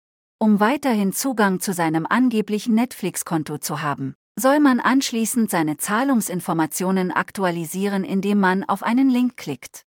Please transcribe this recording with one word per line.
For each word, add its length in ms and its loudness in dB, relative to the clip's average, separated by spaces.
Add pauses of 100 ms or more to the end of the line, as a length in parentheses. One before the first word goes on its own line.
(400)
Um 200 4
weiterhin 540 0
Zugang 480 0
zu 100 -4
seinem 340 -2
angeblichen 720 0
Netflix-Konto 840 -4
zu 220 -6
haben, 340 -4 (220)
soll 220 4
man 220 4
anschließend 680 0
seine 280 0
Zahlungsinformationen 1300 0
aktualisieren, 920 -2
indem 380 0
man 240 2
auf 180 -2
einen 260 2
Link 280 0
klickt. 500 -12